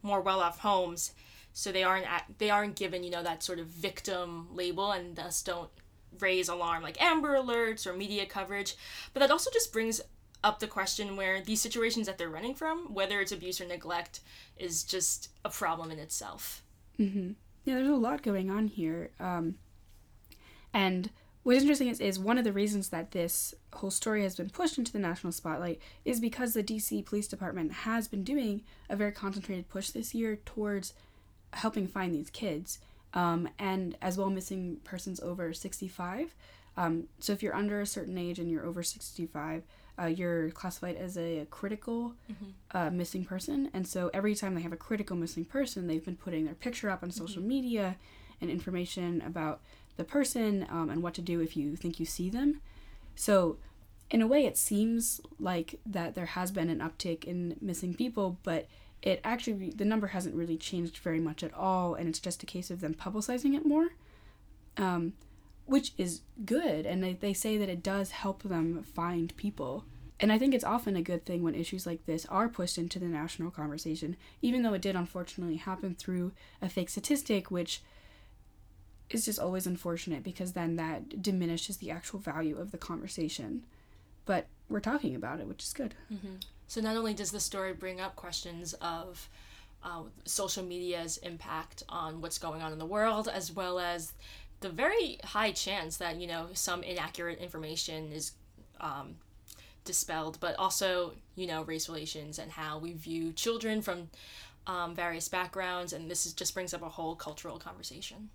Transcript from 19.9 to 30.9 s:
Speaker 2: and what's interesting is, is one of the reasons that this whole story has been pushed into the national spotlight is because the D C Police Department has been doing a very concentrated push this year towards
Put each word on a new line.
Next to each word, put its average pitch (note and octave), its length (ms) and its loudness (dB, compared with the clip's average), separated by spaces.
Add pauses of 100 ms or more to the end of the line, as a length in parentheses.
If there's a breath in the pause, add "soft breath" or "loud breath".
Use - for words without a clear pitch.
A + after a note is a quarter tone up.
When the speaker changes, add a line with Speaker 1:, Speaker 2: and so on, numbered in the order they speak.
Speaker 2:
and F#3+ 360 4 (320 soft breath)
what's B3 200 8
interesting C#4+ 260 6
is, A#3 120 0
is F#3+ 200 2
one A3 180 4
of B3 60 4
the G#3 100 4
reasons G3+ 360 2
that E3 220 -4
this - 440 0 (180)
whole G3 180 -4
story G#3+ 320 2
has F#3 120 0
been F#3+ 140 -4
pushed - 280 0
into A#3 140 0
the G#3 80 0
national F3 340 0
spotlight E3+ 480 -2 (240 loud breath)
is A#3+ 140 2
because A#3 340 0
the A3 100 2
D G#3+ 140 -2
C G#3 240 0
Police G#3 260 -2
Department F3+ 440 -2
has A3+ 360 0
been G3 160 -2
doing A3 400 0 (260 loud breath)
a G3+ 60 0
very G#3 160 2
concentrated G3 580 -4
push G3 200 -4
this - 240 -4
year A3 320 0
towards G#3 480 -2 (600 soft breath)